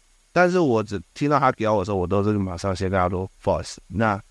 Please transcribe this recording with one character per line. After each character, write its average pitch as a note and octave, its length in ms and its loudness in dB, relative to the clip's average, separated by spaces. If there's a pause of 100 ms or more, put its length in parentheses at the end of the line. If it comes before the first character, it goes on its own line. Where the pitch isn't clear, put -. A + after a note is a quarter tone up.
(320)
但 F3 180 4
是 F3+ 80 0
我 B2 240 2
只 G#2 180 -8 (140)
听 D3 160 -2
到 D3 80 4
他 B2 140 4
屌 G#2+ 200 0
我 G#2 80 2
的 F2+ 60 -2
时 G#2 40 -4
候， G2+ 60 0
我 F2+ 100 0
都 G2+ 160 2
是 G#2+ 120 2
马 F#2+ 240 -4
上 F#2+ 180 -4
先 F#2 140 -4
跟 F#2+ 100 2
他 F2+ 80 2
说 F2+ 200 -4 (120)
，“不 G2 100 -2
好 E2+ 120 0
意 - 20 -16
思， - 220 -16
那 G#2 340 -2 (100)